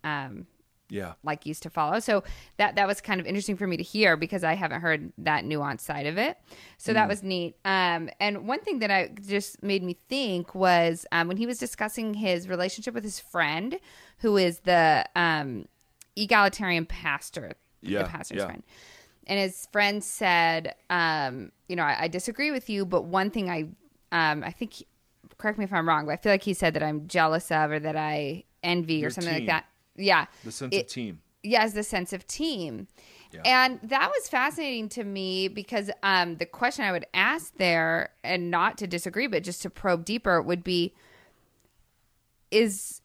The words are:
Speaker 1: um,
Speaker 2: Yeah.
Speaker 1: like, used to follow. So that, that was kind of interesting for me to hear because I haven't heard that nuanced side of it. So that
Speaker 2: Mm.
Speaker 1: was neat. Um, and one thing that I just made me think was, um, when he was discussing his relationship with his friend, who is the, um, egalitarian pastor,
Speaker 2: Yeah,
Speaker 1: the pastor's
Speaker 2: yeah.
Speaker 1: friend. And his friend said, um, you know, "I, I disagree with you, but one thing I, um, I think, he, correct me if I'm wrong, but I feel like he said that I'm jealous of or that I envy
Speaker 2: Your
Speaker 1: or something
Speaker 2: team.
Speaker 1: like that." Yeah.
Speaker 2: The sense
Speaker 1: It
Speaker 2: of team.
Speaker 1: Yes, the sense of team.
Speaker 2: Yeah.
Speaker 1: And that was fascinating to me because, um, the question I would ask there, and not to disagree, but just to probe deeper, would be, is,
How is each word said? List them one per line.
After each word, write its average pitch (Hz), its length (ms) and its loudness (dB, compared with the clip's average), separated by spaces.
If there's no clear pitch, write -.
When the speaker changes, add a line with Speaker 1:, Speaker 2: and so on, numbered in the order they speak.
Speaker 1:
um, 143 440 -8
Speaker 2:
Yeah. 95 240 -8
Speaker 1:
like, 151 220 -6
used 151 180 -10
to 156 60 -10
follow. 165 300 0
So 208 260 0
that, 208 180 2
that 202 120 4
was 196 120 -2
kind 190 220 -4
of - 40 -6
interesting 196 300 -2
for 196 120 -4
me 175 100 -2
to 170 60 -2
hear 190 340 4
because 175 260 -4
I 160 120 2
haven't 170 260 -4
heard 160 380 -2
that 151 260 0
nuanced 143 340 -2
side 143 280 -4
of 165 100 -2
it. 262 200 0
So - 140 -4
that 214 140 6
Speaker 2:
Mm. 196 40 0
Speaker 1:
was 202 140 -2
neat. 180 400 -4
Um, 180 460 2
and 202 260 -2
one 262 140 -2
thing 403 200 -4
that 208 120 0
I 190 200 2
just 202 380 -4
made 196 180 0
me 180 160 -6
think 214 440 -2
was, 175 600 6
um, 170 160 2
when 190 80 -2
he 226 80 -2
was 240 120 -4
discussing 220 580 -4
his 185 340 0
relationship 185 440 -4
with 226 120 -6
his 208 140 -8
friend, 175 580 -2
who 214 180 4
is 175 240 4
the, 160 460 6
um, 151 540 0
egalitarian 196 680 4
pastor, - 680 -6
Speaker 2:
Yeah, 98 220 0
Speaker 1:
the 90 60 -4
pastor's 80 300 -8
Speaker 2:
yeah. 98 60 0
Speaker 1:
friend. 85 180 -10
And 196 120 0
his 185 320 -4
friend 202 320 2
said, 165 720 2
um, 151 600 0
you 180 80 -6
know, 170 80 0
"I, 147 200 0
I 165 40 0
disagree 220 440 -2
with 254 180 -4
you, 202 160 0
but 180 200 2
one 190 260 0
thing 190 180 -2
I, 165 120 -2
um, 156 320 2
I 160 80 -8
think, 214 220 -10
he, - 140 -20
correct 214 180 -2
me 208 80 0
if 190 80 -6
I'm 165 140 2
wrong, 151 180 4
but 151 60 -2
I 156 60 -2
feel 208 140 2
like 190 120 4
he 202 100 0
said 165 220 2
that 151 80 0
I'm 151 240 -2
jealous 165 440 2
of 156 200 2
or 151 80 -2
that 151 160 -4
I 151 480 -4
envy 170 340 0
Speaker 2:
Your 151 100 0
Speaker 1:
or - 20 0
something 170 240 -4
Speaker 2:
team. 139 140 -2
Speaker 1:
like - 0 -
that." 160 180 0
Yeah. 185 300 4
Speaker 2:
The 113 80 -12
sense 135 240 -4
Speaker 1:
It 190 100 2
Speaker 2:
of - 60 -20
team. 101 300 -8
Speaker 1:
Yes, 220 320 2
the 208 100 -4
sense 185 300 -4
of 185 140 -10
team. 196 600 -6
Speaker 2:
Yeah. - 140 -18
Speaker 1:
And 254 380 4
that 269 260 0
was 571 200 -2
fascinating 269 600 -2
to 233 140 -8
me 190 440 -2
because, 202 420 -6
um, 180 340 2
the 170 80 -4
question 247 400 -2
I 190 60 2
would 175 220 -2
ask 247 440 0
there, 165 520 2
and 175 280 -2
not 175 280 2
to 202 80 -6
disagree, 180 400 -2
but 180 160 0
just 175 200 -8
to 180 60 -6
probe 170 360 0
deeper, 202 360 2
would 175 220 -2
be, 175 300 0
is, 208 540 2